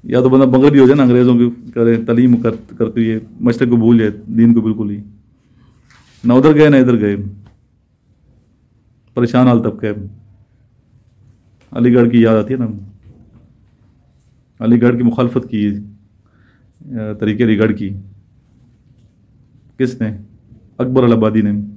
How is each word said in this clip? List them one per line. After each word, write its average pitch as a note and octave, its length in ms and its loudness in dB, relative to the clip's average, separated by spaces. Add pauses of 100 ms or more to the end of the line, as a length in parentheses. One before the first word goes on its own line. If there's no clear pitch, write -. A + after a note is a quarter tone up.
या B2 160 -2
तो B2+ 100 2
बंदा C3+ 180 4
मगरबी C#3 300 4
हो C3 80 6
जाए C#3 100 4
ना, C#3+ 60 0
अंग्रेज़ों B2 360 2
की A#2+ 100 2 (240)
करे, A#2 320 0
तालीम A#2+ 320 2
कर, A#2 200 -4 (220)
करते A2+ 220 -4
हुए A2+ 200 -4 (220)
मशरक़ A#2 280 -2
को A#2+ 60 2
भूल A#2 220 4
जाए, G#2+ 120 0
दीन A2+ 440 0
को A2+ 80 0
बिल्कुल G#2+ 280 -6
ही। G2+ 120 -12 (1200)
ना A#2+ 100 2
उधर C#3+ 180 4
गए, D3+ 160 4
ना C#3+ 100 4
इधर B2 180 2
गए, G#2 200 -2 (2000)
परेशान B2 320 0
हाल A#2 120 2
तबका G#2+ 280 -6
है। G#2 60 -8 (1800)
अलीगढ़ A#2+ 380 2
की A#2 140 2
याद A2+ 120 2
आती A2 180 -4
है B2+ 60 -8
ना, A2+ 80 -6 (1900)
अलीगढ़ A#2+ 360 2
की B2 60 -4
मुखालफत A#2+ 440 -2
की, G#2 220 -4
अ, - 1500 -14
तरीके G#2+ 240 -2
अलीगढ़ A2 280 0
की G2+ 160 -8 (1900)
किसने? A#2+ 300 -6 (720)
अकबर B2+ 240 0
अलाहाबादी A2 380 0
ने। G#2 100 -4 (240)